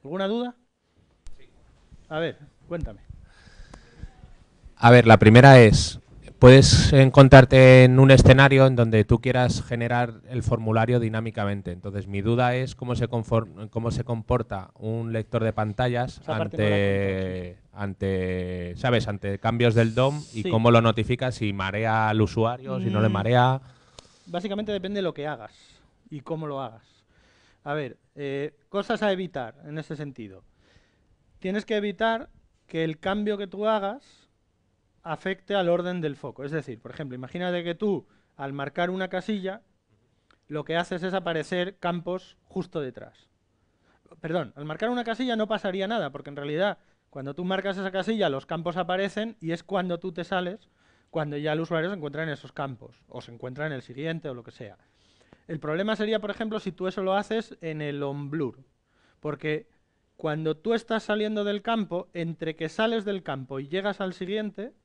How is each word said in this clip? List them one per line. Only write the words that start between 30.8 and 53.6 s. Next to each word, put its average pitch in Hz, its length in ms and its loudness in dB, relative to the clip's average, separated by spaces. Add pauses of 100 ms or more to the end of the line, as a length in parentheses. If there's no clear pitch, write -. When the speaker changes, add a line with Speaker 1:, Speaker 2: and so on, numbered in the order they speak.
Speaker 1:
Tienes 202 260 -6
que 220 120 -4
evitar 220 520 -4 (380)
que 160 180 -6
el 160 140 -6
cambio 208 400 -6
que 202 80 -10
tú 196 200 -8
hagas 220 360 -4 (1000)
afecte 185 520 -10
al 185 140 -2
orden 175 320 -4
del 147 160 -8
foco. 127 280 -16
Es 139 60 -12
decir, 139 300 -10
por 117 100 -20
ejemplo, 135 240 -14
imagínate 175 480 -8
que 170 120 -6
tú, 190 320 -6 (300)
al 139 180 -12
marcar 143 340 -6
una 185 200 -8
casilla, 190 520 -8 (880)
lo 147 160 -10
que 160 120 -6
haces 175 260 -6
es 180 100 -8
aparecer 180 680 -6
campos 175 640 -10
justo - 360 -12
detrás. - 480 -16 (920)
Perdón, 160 360 -8
al 143 80 -16
marcar 156 240 -8
una 247 160 -6
casilla 233 320 -6
no 214 100 -4
pasaría 196 400 -6
nada, 202 240 -6
porque 143 200 -16
en 143 60 -16
realidad, 151 420 -6 (320)
cuando 139 240 -14
tú 180 100 -12
marcas 190 320 -6
esa 190 140 -8
casilla, 190 400 -4
los 135 160 -8
campos 165 320 -8
aparecen 190 600 -8
y 160 120 -8
es 165 100 -10
cuando 180 360 -6
tú 185 140 -12
te 175 120 -12
sales, 180 460 -10 (400)
cuando 147 260 -8
ya 151 160 -6
el 156 80 -4
usuario 165 300 -6
se 208 60 -10
encuentra 147 260 -12
en 160 80 -8
esos 139 220 -14
campos, 131 440 -14 (120)
o 123 120 -18
se - 120 -20
encuentra 127 340 -12